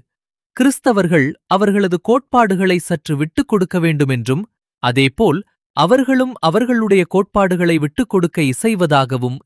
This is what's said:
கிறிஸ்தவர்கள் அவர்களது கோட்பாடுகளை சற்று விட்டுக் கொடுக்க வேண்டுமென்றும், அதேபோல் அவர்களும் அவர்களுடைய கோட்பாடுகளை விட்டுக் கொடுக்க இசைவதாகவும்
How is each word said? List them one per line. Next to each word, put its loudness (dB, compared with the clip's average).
கிறிஸ்தவர்கள் 2
அவர்களது 0
கோட்பாடுகளை 0
சற்று -4
விட்டுக் -4
கொடுக்க -2
வேண்டுமென்றும், -2
அதேபோல் 2
அவர்களும் 2
அவர்களுடைய 0
கோட்பாடுகளை 0
விட்டுக் -2
கொடுக்க -2
இசைவதாகவும் -2